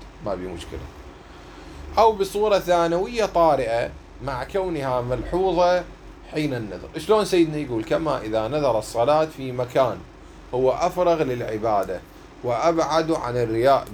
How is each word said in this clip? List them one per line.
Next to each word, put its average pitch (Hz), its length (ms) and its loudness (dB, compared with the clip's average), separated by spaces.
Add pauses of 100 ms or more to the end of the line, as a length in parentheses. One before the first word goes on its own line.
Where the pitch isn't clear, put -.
(240)
ما 101 100 -4
بي 90 120 -8
مشكلة. 82 340 -12 (1160)
أو 220 140 8
بصورة 202 460 0
ثانوية 175 680 0
طارئة 139 640 2 (340)
مع 131 200 -6
كونها 147 560 -2
ملحوظة 175 840 0 (460)
حين 151 240 -2
النذر. 101 340 -8 (100)
شلون 202 260 2
سيدنا 165 320 2
يقول؟ 123 280 -4
كما 151 360 -2
إذا 110 280 -2
نذر 135 300 0
الصلاة 135 460 2
في 135 280 -8
مكان 123 460 0 (560)
هو 127 160 2
أفرغ 175 520 2
للعبادة 107 760 -2 (440)
وأبعد 156 640 0
عن 123 260 -2
الرياء 120 580 4